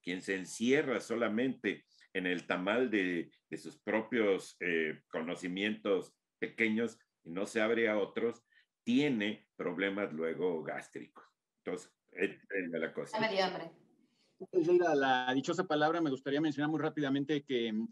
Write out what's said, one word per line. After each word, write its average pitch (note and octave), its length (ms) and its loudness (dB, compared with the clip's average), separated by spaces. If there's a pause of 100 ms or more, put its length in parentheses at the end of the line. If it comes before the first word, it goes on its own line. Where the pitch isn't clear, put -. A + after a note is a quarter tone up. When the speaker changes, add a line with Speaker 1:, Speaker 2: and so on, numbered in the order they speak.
Speaker 1:
quien F2+ 180 -6
se G2 140 -4
encierra A#2+ 640 0
solamente A2+ 840 -2 (280)
en F2+ 140 -2
el F2 180 -2
tamal G#2 460 0
de, F2+ 400 0 (180)
de - 80 -8
sus - 200 -16
propios, G#2+ 840 0
eh, E2 500 0
conocimientos F2+ 1040 -2 (260)
pequeños A2+ 600 -2 (240)
y E2 80 -14
no F#2+ 140 -4
se A2 160 -2
abre A2+ 280 2
a G#2+ 80 2
otros, A2+ 460 -2 (400)
tiene A#2 720 0
problemas G2 580 -2
luego D#2+ 500 -2
gástricos. - 600 -12 (380)
Entonces, - 280 -8 (200)
es, F#2+ 200 0
es F#2 400 -6
la E2 220 -4
cosa. D2+ 260 -6
Speaker 2:
Ya A3 80 2
me G#3 60 -4
dio F#3+ 100 2
hambre. E3 280 -4 (680)
Speaker 3:
Antes A#3+ 260 2
de F3+ 60 6
ir F3 100 6
a D#3+ 120 4
la B2+ 380 4
dichosa C3+ 340 0
palabra, D3+ 320 2
me D#3+ 100 2
gustaría C3+ 300 0
mencionar D3+ 320 0
muy D#3 80 0
rápidamente C#3+ 640 0
que, A#2 300 0
mm, A2+ 180 -2